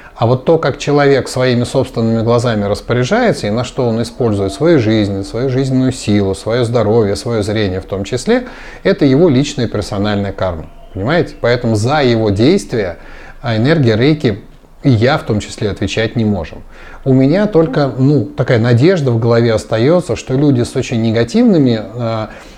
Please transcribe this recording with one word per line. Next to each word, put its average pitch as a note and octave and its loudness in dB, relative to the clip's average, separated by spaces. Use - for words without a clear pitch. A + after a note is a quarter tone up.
А A#2 0
вот B2+ 0
то, E3 4
как D3+ -4
человек C#3+ 2
своими B2+ 0
собственными A2+ -2
глазами A#2 0
распоряжается B2+ 0
и G#2 -2
на A#2 -2
что - -4
он A2+ 0
использует G2+ -2
свою D#3+ 2
жизнь, G#2 0
свою A#2 -6
жизненную C3 0
силу, G2+ 0
своё A#2 -2
здоровье, A2 2
своё A2+ -4
зрение G2+ -2
в - -10
том G2 -6
числе, A3 -2
это G3 0
его C#3+ 4
личная C3 0
персональная G2+ -4
карма. E2+ -4
Понимаете? C3+ -2
Поэтому A#2+ 0
за C3 0
его A2+ 2
действия, A2+ 0
а, A#2 -4
энергия B2 2
рейки C3 2
и C#3+ 2
я B2 2
в D#3 -12
том G#2+ -2
числе - -6
отвечать A2 -4
не A#2 0
можем. F#2+ -4
У C3+ 2
меня C#3 4
только, D3+ 0
ну, C3 4
такая B2+ 0
надежда C3 4
в A#2 2
голове A#2 2
остаётся, A#2 0
что - -6
люди C#3 2
с - -6
очень - -2
негативными, A#2+ 2
а, A2 -6